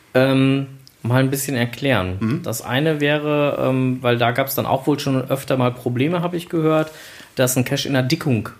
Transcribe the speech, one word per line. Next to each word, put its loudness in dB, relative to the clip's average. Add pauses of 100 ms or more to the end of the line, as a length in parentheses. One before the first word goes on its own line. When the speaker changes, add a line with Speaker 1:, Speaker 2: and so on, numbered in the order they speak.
(140)
Speaker 1:
ähm, 4 (340)
mal 2
ein 2
bisschen -4
erklären. 0
Speaker 2:
Hm. -2
Speaker 1:
Das -6
eine 0
wäre, 0 (100)
ähm, 0
weil 2
da 2
gab's -2
dann -2
auch -2
wohl 2
schon -2 (140)
öfter -2
mal 2
Probleme, -2
hab -2
ich -8
gehört, 0 (440)
dass 2
ein 2
Cache -4
in -2
einer 2
Dickung 0 (100)